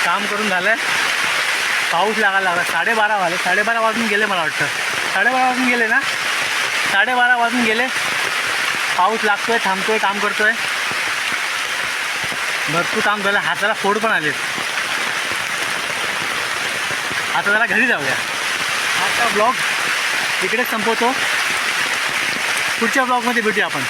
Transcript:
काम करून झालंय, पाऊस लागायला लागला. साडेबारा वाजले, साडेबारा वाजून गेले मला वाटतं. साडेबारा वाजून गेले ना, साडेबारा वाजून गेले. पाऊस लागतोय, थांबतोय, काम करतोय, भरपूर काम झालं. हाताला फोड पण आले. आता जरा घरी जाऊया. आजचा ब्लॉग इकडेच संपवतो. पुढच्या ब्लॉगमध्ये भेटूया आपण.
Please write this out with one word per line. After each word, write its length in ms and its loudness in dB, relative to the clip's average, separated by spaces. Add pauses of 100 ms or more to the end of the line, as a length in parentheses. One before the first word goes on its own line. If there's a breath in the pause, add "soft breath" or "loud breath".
काम 220 0
करून 220 -2
झालंय, 260 2 (1160)
पाऊस 260 2
लागायला 320 2
लागला. 140 2
साडेबारा 520 2
वाजले, 200 2
साडेबारा 440 2
वाजून 260 2
गेले 200 2
मला 160 0
वाटतं. 240 0 (480)
साडेबारा 340 4
वाजून 200 2
गेले 180 2
ना, 140 4 (920)
साडेबारा 440 4
वाजून 280 2
गेले. 220 2 (1120)
पाऊस 260 2
लागतोय, 400 2
थांबतोय, 340 0
काम 200 0
करतोय, 340 2 (2250)
भरपूर 300 0
काम 200 0
झालं. 160 2
हाताला 360 0
फोड 240 0
पण 140 2
आले. 180 2 (3000)
आता 160 0
जरा 160 4
घरी 200 2
जाऊया. 280 0 (920)
आजचा 300 0
ब्लॉग 200 2 (880)
इकडेच 260 0
संपवतो. 420 0 (1700)
पुढच्या 240 2
ब्लॉगमध्ये 380 2
भेटूया 240 2
आपण. 220 -4